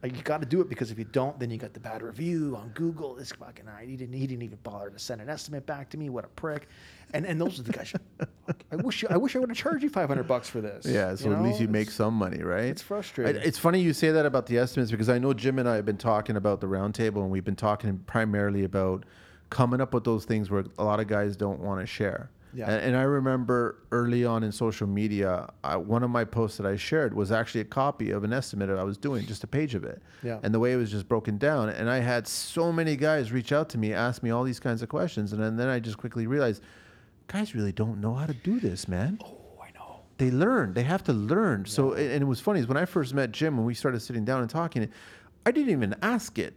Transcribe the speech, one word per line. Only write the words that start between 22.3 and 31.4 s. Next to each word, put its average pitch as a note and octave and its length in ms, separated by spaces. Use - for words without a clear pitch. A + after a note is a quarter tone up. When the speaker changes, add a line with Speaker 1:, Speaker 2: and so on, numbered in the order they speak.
Speaker 1:
Yeah. A2 160
Speaker 2:
And, G#2+ 140
and B2+ 120
I C3 60
remember C3 760
early A#2+ 340
on A2+ 160
in G#2+ 100
social G#2+ 340
media, G2 600
I, C#2+ 120
one G#2 260
of B2 80
my A#2+ 140
posts A2+ 340
that G2+ 80
I G2 100
shared B2 380
was G2+ 180
actually A2+ 300
a - 40
copy C3+ 440
of G2+ 140
an G#2+ 100
estimate G2+ 340
that F#2+ 100
I F#2 40
was G2 160
doing, C3 260
just G#2+ 180
a - 40
page C#3 280
of G2 100
it. - 180
Speaker 1:
Yeah. A#2 200
Speaker 2:
And G#2 100
the A2+ 80
way B2 120
it B2+ 40
was A#2 140
just G#2 180
broken A2 300
down. C3+ 320